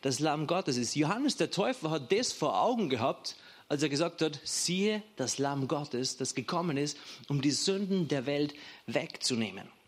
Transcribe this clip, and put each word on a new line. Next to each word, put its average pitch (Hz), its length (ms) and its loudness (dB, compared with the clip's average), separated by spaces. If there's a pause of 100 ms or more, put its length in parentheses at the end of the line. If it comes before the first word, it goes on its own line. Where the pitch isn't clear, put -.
das 131 160 0
Lamm 151 260 2
Gottes 160 320 0
ist. 120 180 -2
Johannes 208 400 2
der 160 140 0
Täufer 202 400 0
hat 151 220 0
das 226 200 2
vor 113 300 2
Augen 214 280 2
gehabt, 127 480 0 (320)
als 143 140 2
er 156 40 2
gesagt 156 340 0
hat, 151 220 0
"Siehe 202 580 0 (140)
das 127 220 -2
Lamm 139 320 0
Gottes, 135 480 -2
das - 180 -4
gekommen 165 400 0
ist, 147 220 -2 (320)
um 143 120 2
die 143 100 4
Sünden 190 580 2
der 135 160 2
Welt 143 280 0 (320)
wegzunehmen." 113 800 -2 (220)